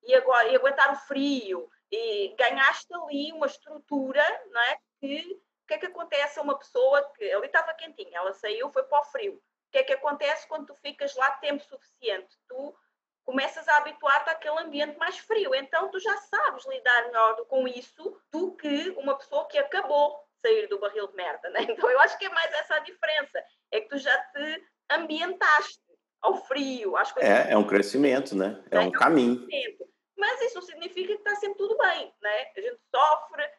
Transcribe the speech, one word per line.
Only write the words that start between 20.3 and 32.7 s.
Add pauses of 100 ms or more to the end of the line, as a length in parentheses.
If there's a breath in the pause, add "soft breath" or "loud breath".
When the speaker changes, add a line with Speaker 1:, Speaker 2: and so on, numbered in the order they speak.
Speaker 1:
de
sair
do
barril
de
merda,
né?
Então,
eu
acho
que
é
mais
essa
a
diferença. (280 soft breath)
É
que
tu
já
te (260)
ambientaste (420)
ao
frio,
às
coisas
Speaker 2:
É,
é
um
crescimento,
né?
É
Speaker 1:
É,
Speaker 2:
um
Speaker 1:
é
um
Speaker 2:
caminho.
Speaker 1:
crescimento. (300)
Mas
isso
não
significa
que
está
sempre
tudo
bem,
né?
A
gente (140)